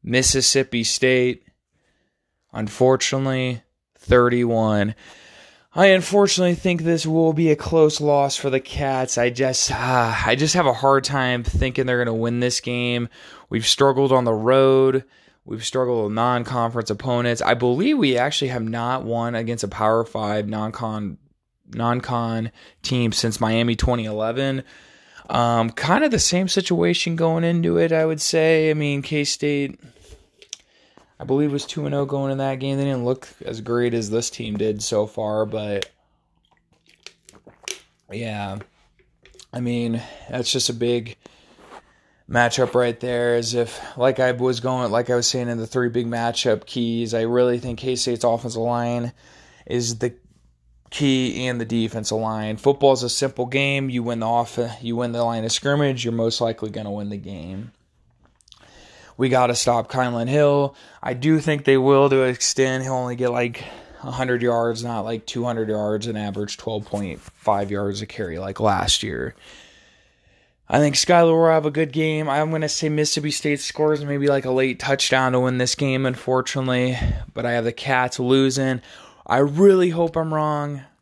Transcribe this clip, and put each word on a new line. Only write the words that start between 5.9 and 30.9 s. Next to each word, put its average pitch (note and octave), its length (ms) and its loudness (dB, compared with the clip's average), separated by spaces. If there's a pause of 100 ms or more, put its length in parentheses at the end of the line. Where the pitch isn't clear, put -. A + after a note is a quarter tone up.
think F3 300 -2
this E3 240 0
will D#3+ 260 4
be D#3+ 160 2
a D3 60 6
close D#3 440 4
loss C#3+ 380 2
for C#3 140 -2
the C3 80 2
Cats. C3+ 580 -2
I B2 140 2
just, C3 400 0
uh, A#2+ 520 0
I A#2 120 2
just D3+ 180 0
have F3 140 4
a B2 60 4
hard C3+ 300 4
time B2+ 400 0
thinking C3 440 0
they're B2 100 0
gonna A#2+ 160 0
win A#2 260 -2
this B2 220 0
game. A#2+ 480 -4 (400)
We've A2+ 160 -2
struggled C#3 460 4
on B2+ 120 4
the A#2 100 2
road. C3 680 4 (420)
We've A2 200 -10
struggled B2 400 0
with G#2 80 -2
non-conference A#2+ 800 0
opponents. A#2+ 500 -2
I A#2+ 140 4
believe C3+ 420 2
we C3+ 200 2
actually C#3 300 0
have B2 160 -4
not A#2 400 -4
won A#2 300 -2
against A2+ 300 -4
a G2+ 40 -4
Power A2 380 2
Five G#2+ 420 -4
non-con, G#2+ 680 -6 (540)
non-con A#2 800 -2 (320)
team A#2+ 280 0
since A2+ 300 -2
Miami A2+ 340 2
twenty A#2 300 0
eleven. A#2+ 580 -4 (640)
Um, A#2 440 2
kind G3 320 2
of D4 80 2
the A3 80 2
same F3+ 280 0
situation F3 680 0
going E3 280 2
into E3+ 340 2
it, E3+ 140 4
I D#3+ 140 2
would D#3+ 160 -2
say. D#3+ 480 2
I D#3 40 2
mean, C#3+ 300 0
K-State, C#3+ 760 -2 (1400)